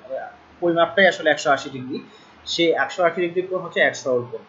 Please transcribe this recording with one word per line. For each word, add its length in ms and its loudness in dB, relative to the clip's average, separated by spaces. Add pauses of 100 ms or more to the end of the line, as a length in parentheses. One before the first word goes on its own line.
(600)
পরিমাপটাই 500 4
আসলে 220 0
একশো 220 -2
আশি 200 -8
ডিগ্রি। 220 -8 (560)
সেই 160 2 (140)
একশো 240 -4
আশি 180 0
ডিগ্রি 240 -4
কোণ 160 -4
হচ্ছে 140 -6 (100)
এক 120 -6
সরল 300 0
কোণ। 180 -12